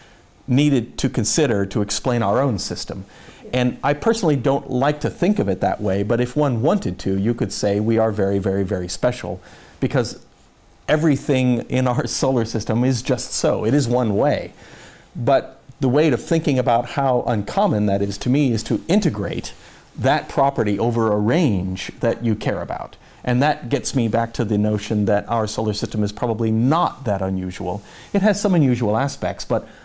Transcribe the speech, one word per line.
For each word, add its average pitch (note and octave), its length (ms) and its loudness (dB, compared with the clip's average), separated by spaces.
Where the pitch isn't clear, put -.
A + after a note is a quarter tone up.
needed C3+ 520 2
to C3+ 100 0
consider A#2 560 2
to G2 160 -2
explain A#2 420 0
our G#2 160 2
own C3 200 0
system. - 480 -8
And B2 320 0
I D3 120 2
personally D#3 420 0
don't C3+ 340 0
like C#3 300 0
to A2+ 80 -2
think G#3 300 0
of G2 100 0
it F#2+ 140 -2
that F#2+ 180 0
way, G2+ 220 0
but A#2 180 0
if B2 160 -2
one C3+ 240 2
wanted C3+ 380 0
to, F#2+ 180 -2
you G#2 160 0
could A#2+ 180 -2
say G#2 300 0
we A2 160 2
are A2 160 2
very, G2+ 260 0
very, G2 240 0
very F#2 260 -4
special, F#2+ 520 -4
because B2 420 -2
everything C#3 760 2
in B2+ 180 2
our A#2+ 180 0
<laughs> - 160 -4
solar C3 220 2
system A2+ 400 -2
is B2+ 160 2
just - 320 -2
so. G#2+ 320 0
It A#2 80 2
is C3+ 160 2
one A#2 280 2
way. B2+ 360 0
But C3 400 2
the C3+ 80 2
way D3 240 4
of A2+ 100 0
thinking D#3+ 360 0
about A#2+ 320 2
how C3 320 0
uncommon A2+ 640 0
that G2+ 160 2
is G2+ 160 -4
to - 100 -4
me C3+ 240 4
is A2 100 -2
to - 240 -2
integrate G2+ 680 -2
that C3 320 0
property C3+ 500 0
over A2+ 320 2
a G#2 60 2
range G#2 720 0
that A#2 220 0
you A2+ 120 2
care G#2 260 -4
about. - 380 -10
And B2 180 2
that C#3+ 280 0
gets B2+ 240 -2
me A#2+ 120 2
back A2+ 280 -2
to A#2+ 100 0
the G#2 140 0
notion G#2+ 480 0
that G2+ 200 2
our A2 200 0
solar G#2+ 260 -2
system G#2 320 -2
is G2+ 80 -4
probably A2+ 380 -2
not C3+ 540 0
that G2+ 180 -2
unusual. F#2 600 -6
It G3+ 80 2
has G3+ 180 2
some G3 160 0
unusual B2 400 2
aspects, A#2 520 -4
but A2+ 200 -2